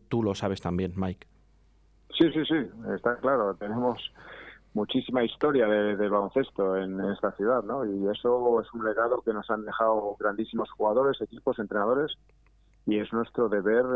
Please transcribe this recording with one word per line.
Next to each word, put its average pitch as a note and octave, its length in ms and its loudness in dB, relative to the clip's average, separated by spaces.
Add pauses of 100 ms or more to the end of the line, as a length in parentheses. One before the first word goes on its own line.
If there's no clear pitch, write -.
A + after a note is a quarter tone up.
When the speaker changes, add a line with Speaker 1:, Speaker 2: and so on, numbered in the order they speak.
Speaker 1:
tú A#2 140 0
lo G2+ 140 2
sabes G2 240 -2
también, F2+ 340 -2
Mike. F#2 320 -4 (920)
Speaker 2:
Sí, E3 140 6
sí, D#3 140 -2
sí, D3+ 100 -2 (400)
está A#2 220 -2
claro. A#2+ 360 0
Tenemos A2+ 460 -4 (760)
muchísima B2 480 -2
historia B2 460 2
de, G#2 280 2
de G2+ 120 0
baloncesto G2 680 0
en F#2+ 220 -4 (140)
esta G2 240 -2
ciudad, A#2 260 2
¿no? A#2+ 220 -4
Y G2 240 -2
eso A#2+ 520 2
es - 140 -12
un A2+ 100 -6
legado A2+ 380 2
que A2+ 100 0
nos G#2 180 -6
han G#2+ 140 0
dejado G#2 540 0
grandísimos G#2+ 540 -2
jugadores, B2+ 480 2
equipos, - 400 -4
entrenadores, A2+ 500 0 (760)
y G#2+ 120 2
es G#2+ 140 -4
nuestro A#2 360 0
deber, G#2 360 4 (120)